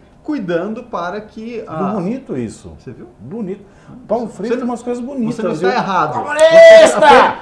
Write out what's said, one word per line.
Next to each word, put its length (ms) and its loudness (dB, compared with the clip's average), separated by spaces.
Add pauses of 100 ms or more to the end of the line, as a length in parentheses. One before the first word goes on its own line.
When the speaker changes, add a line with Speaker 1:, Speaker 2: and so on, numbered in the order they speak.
(240)
Speaker 1:
cuidando 600 -6
para 380 -10
que 460 -14
a 80 -12 (180)
Speaker 2:
Bonito 440 -8
isso. 420 -10
Speaker 1:
Você 120 -18
viu? 160 -20 (120)
Speaker 2:
Bonito. 440 -12 (440)
Paulo 200 -4
Speaker 1:
Você 100 -16
Speaker 2:
Freire 180 -6
Speaker 1:
não, 60 -6
Speaker 2:
tem 80 -6
umas 140 -8
coisas 200 -8
bonitas, 320 -6
Speaker 1:
você 80 -10
não 100 -2
está 160 -2
Speaker 2:
viu? 80 -2
Speaker 1:
errado. 360 -4
Speaker 2:
Comunista! 840 6
Speaker 1:
Você 60 4
ape-, 360 4